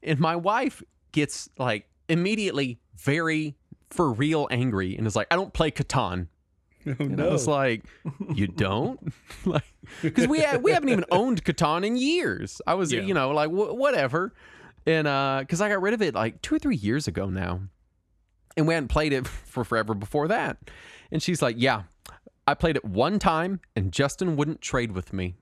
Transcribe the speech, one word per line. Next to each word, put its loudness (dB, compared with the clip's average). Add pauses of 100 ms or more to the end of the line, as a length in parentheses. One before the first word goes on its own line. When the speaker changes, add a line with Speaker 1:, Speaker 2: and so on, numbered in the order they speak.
Speaker 1:
And 0
my 2
wife -2 (300)
gets, -2
like, -2 (220)
immediately 0 (160)
very -2 (340)
for 0
real 0
angry 0
and 0
is -2
like, 0
"I 4
don't -2
play 2
Catan." -2 (600)
Speaker 2:
Oh, -4
Speaker 1:
And -2
I 2
was 0
Speaker 2:
no. 2
Speaker 1:
like, 0 (500)
"You 0
don't?" 0 (280)
<laughs> -12
Like, 0 (520)
'cause 4
we 2
ha-, 2
we 2
haven't 2
even 2
owned 2
Catan 0
in 0
years. -2
I 4
was, 0
Speaker 3:
Yeah. 0
Speaker 1:
you -2
know, 2
like, 2
wh-, 0
whatever. 0 (520)
And, 2
uh, 2
'cause -2
I 2
got 2
rid 2
of 0
it, 0
like, -2
two -2
or 2
three 0
years 0
ago -4
now. -2 (920)
And 2
we 4
hadn't -2
played 2
it -2
<laughs> -12
for -4
forever 0
before -2
that. -2 (540)
And -2
she's 0
like, 2
"Yeah, 2 (640)
I 2
played 0
it -4
one 2
time 0 (160)
and 0
Justin 0
wouldn't -2
trade -2
with -6
me. -4